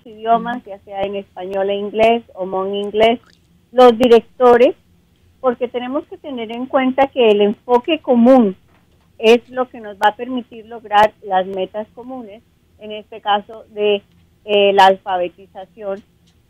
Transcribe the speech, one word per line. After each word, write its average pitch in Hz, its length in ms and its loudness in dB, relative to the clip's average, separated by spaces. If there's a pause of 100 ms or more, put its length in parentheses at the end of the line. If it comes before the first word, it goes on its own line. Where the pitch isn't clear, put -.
idiomas, 226 600 -4
ya 202 140 -16
sea 196 240 -10
en 202 140 -6
español 196 520 -6
e 202 60 -2
inglés 220 480 0 (100)
o 185 140 -10
mon 190 260 -6
inglés, 214 460 0 (520)
los 240 240 6
directores, 240 800 4 (680)
porque 247 260 -2
tenemos 247 400 -8
que 381 100 -20
tener 233 340 -12
en 240 140 -10
cuenta 262 420 0
que 240 220 2
el 208 120 4
enfoque 247 580 -2
común 240 560 4 (640)
es 233 300 2
lo 254 200 -6
que 247 100 -18
nos 208 180 -16
va 208 120 2
a 208 60 -8
permitir 247 500 -12
lograr 214 560 -4
las 190 240 -4
metas 196 480 -10
comunes, 240 480 -20 (380)
en 214 120 -18
este 214 300 -18
caso 208 480 -6
de, 208 320 -2 (440)
eh, 202 280 2
la 196 140 6
alfabetización 190 1120 -6 (480)